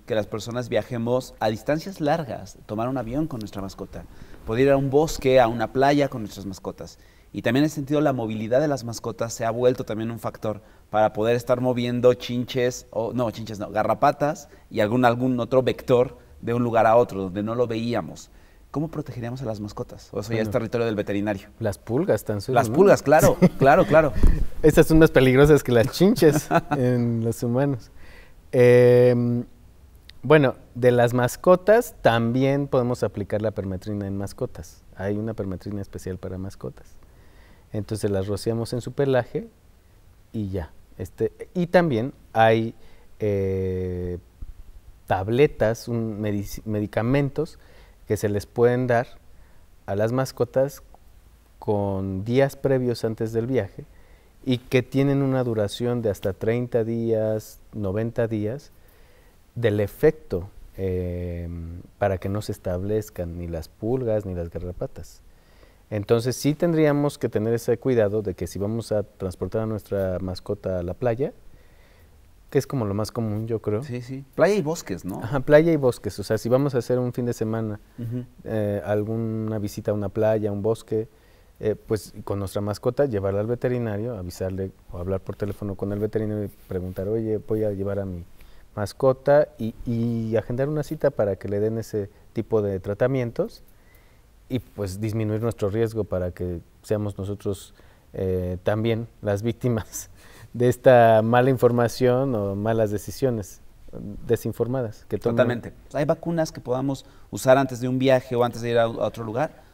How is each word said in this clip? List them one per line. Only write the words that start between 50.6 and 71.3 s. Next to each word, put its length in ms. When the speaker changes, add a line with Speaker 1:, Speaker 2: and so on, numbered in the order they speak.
Speaker 2:
con 640
días 320
previos 480
antes 280
del 140
viaje 380
y 140
que 240
tienen 400
una 220
duración 580
de 80
hasta 220
treinta 520
días, 760
noventa 560
días 420
del 260
efecto, 680
eh, 720
para 200
que 100
no 140
se 100
establezcan 880
ni 100
las 200
pulgas 560
ni 100
las 160
garrapatas. 720
Entonces 460
sí 180
tendríamos 640
que 100
tener 260
ese 240
cuidado 440
de 120
que 120
si 120
vamos 340
a 100
transportar 600
a 40
nuestra 540
mascota 580
a 40
la 120
playa, 380